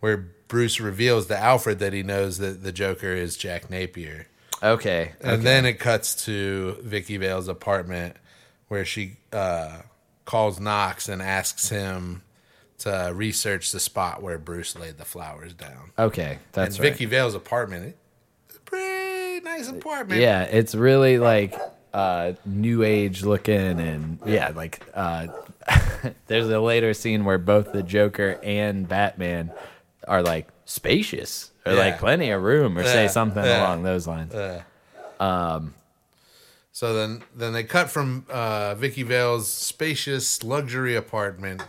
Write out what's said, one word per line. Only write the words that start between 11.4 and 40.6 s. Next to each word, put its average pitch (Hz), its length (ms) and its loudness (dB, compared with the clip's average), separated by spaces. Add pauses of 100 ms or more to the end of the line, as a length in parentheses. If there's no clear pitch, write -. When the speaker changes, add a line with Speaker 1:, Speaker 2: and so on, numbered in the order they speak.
Speaker 1:
him 92 540 -6 (580)
to 92 340 -2
research 101 560 -2
the 95 80 -6
spot - 420 -2
where 90 160 -8
Bruce 85 400 -10
laid 82 200 -14
the 78 80 -16
flowers 78 480 -14
down. 71 440 -20
Speaker 2:
Okay, 87 420 0 (120)
that's 95 260 -2
Speaker 1:
And 117 80 -2
Speaker 2:
right. 143 80 4
Speaker 1:
Vicky 123 120 -4
Vale's 120 300 0
apartment, 98 600 -6 (540)
it's - 80 -20
a - 40 -20
pretty 381 840 -6
nice 330 260 -8
apartment. 262 520 -4
Speaker 2:
Yeah, 101 220 4
it's 110 320 2
really, 131 420 6
like, 110 380 4 (380)
uh, 90 400 0 (120)
new 110 380 2
age 101 400 2
looking, 98 560 2
and 80 460 -4
yeah, 101 300 2
like, 82 280 -10 (100)
uh, 82 340 -4 (500)
<laughs> - 500 0
there's 113 220 2
a 110 100 4
later 113 340 4
scene 107 320 0
where 95 120 6
both 101 360 4
the 101 100 0
Joker 98 600 2
and 101 440 -2
Batman 87 640 -2 (560)
are, 95 140 4
like, 82 260 0 (180)
spacious, - 840 -2 (140)
or, 95 80 2
like, 95 220 4
Speaker 1:
Yeah. 82 40 -10
Speaker 2:
plenty 123 320 2
of 98 100 0
room, 113 360 4
or 90 60 0
say 120 200 6
Speaker 1:
Yeah, 101 60 4
Speaker 2:
something 104 340 2
Speaker 1:
yeah. 117 240 4
Speaker 2:
along 87 160 0
those 90 240 0
lines. 80 260 -6
Speaker 1:
Yeah. 95 280 -6 (580)
Speaker 2:
Um, 85 560 0 (960)
Speaker 1:
So 113 200 -2
then, 110 280 -2 (140)
then 117 160 -4
they 113 140 -2
cut 170 240 2
from, 131 400 -2
uh, 107 460 -2
Vicky 123 280 -4
Vale's 120 480 2
spacious - 920 -2
luxury 127 540 -2